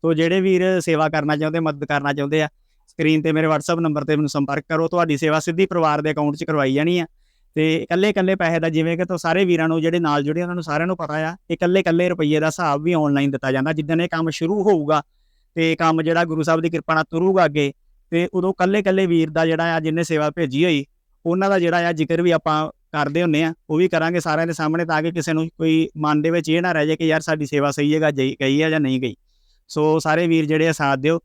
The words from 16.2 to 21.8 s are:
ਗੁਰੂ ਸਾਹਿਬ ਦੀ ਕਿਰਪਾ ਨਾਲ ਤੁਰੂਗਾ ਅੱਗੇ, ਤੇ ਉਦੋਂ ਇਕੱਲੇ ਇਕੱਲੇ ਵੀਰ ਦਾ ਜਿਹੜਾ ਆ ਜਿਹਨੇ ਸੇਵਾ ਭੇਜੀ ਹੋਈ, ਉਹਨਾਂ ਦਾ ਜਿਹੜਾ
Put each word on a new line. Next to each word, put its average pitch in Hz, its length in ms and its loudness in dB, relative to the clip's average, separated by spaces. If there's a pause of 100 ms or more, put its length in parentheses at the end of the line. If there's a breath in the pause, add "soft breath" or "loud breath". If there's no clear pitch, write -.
ਗੁਰੂ 156 180 -2
ਸਾਹਿਬ 160 180 2
ਦੀ 165 80 0
ਕਿਰਪਾ 160 240 -4
ਨਾਲ 160 100 2
ਤੁਰੂਗਾ 185 420 2
ਅੱਗੇ, 143 280 0 (360)
ਤੇ 170 240 0
ਉਦੋਂ 185 160 0
ਇਕੱਲੇ 196 300 0
ਇਕੱਲੇ 190 260 2
ਵੀਰ 165 240 2
ਦਾ 160 160 0
ਜਿਹੜਾ 165 300 0
ਆ 165 40 0
ਜਿਹਨੇ 160 240 -2
ਸੇਵਾ 151 260 0
ਭੇਜੀ 147 360 0
ਹੋਈ, 147 200 0 (400)
ਉਹਨਾਂ 185 240 0
ਦਾ 196 100 2
ਜਿਹੜਾ 170 280 0